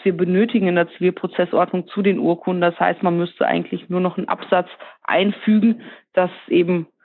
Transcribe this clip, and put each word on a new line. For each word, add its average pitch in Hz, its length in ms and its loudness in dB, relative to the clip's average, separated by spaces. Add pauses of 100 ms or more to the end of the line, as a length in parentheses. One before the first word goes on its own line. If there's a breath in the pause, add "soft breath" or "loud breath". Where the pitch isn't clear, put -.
wir 180 120 2
benötigen 185 520 2
in 175 80 2
der 170 160 2
Zivilprozessordnung 180 960 -2
zu 202 120 -6
den 190 180 2
Urkunden. 175 420 -2
Das 175 180 0
heißt, 175 240 -2
man 175 140 2
müsste - 280 -2
eigentlich 175 440 -4
nur 180 100 -2
noch 180 180 -2
einen 190 120 -4
Absatz - 400 -2 (340 loud breath)
einfügen, 208 800 2 (320 loud breath)
dass 180 180 0 (160)
eben 175 400 0 (180)